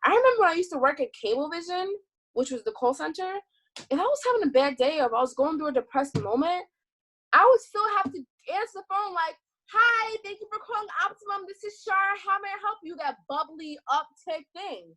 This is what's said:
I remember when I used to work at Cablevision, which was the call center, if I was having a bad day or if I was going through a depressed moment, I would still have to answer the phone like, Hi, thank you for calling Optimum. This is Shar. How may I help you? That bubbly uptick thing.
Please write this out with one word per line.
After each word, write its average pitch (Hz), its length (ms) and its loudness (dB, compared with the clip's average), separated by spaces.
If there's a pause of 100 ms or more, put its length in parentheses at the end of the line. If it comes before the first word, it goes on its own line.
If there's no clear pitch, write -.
I 254 60 6
remember 480 320 6
when 359 80 6
I 330 40 0
used 349 180 -2
to 311 60 -4
work 285 220 2
at 247 140 -2
Cablevision, 339 720 -4 (480)
which 254 160 -2
was 247 140 -8
the 220 80 -4
call 247 220 0
center, 349 400 -6 (560)
if 269 80 0
I 339 40 0
was 554 240 0
having 466 220 2
a 277 40 0
bad 269 240 4
day 294 240 2
or 262 60 4
if 226 60 0
I 226 80 0
was 254 140 0
going 302 240 0
through 302 100 -2
a 294 40 -4
depressed 262 480 -2
moment, 294 440 0 (680)
I 359 160 8
would 508 120 8
still 415 260 -4 (100)
have 349 160 0
to 359 60 -10
answer 339 580 -8
the 359 120 -14
phone 392 260 -4
like, 330 220 -4 (320)
Hi, 453 540 2
thank 403 180 -12
you 427 60 -14
for 427 140 -10
calling 427 260 -6 (180)
Optimum. 403 440 -6
This 403 160 -18
is 415 180 -12
Shar. 392 320 0 (100)
How 392 160 -2
may 403 80 -10
I 392 140 -8
help 415 220 -4
you? 330 120 -12
That 285 200 -6 (120)
bubbly 302 480 -8 (140)
uptick 311 640 -4
thing. 226 420 -12